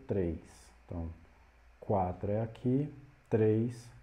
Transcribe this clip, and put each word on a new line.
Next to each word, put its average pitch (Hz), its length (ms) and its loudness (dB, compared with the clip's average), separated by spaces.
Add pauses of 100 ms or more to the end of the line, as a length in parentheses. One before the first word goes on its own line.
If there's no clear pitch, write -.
três. 87 340 0 (440)
Então, 82 240 -8 (720)
quatro 95 500 0
é 107 120 0
aqui, 127 500 0 (360)
três 110 600 4 (140)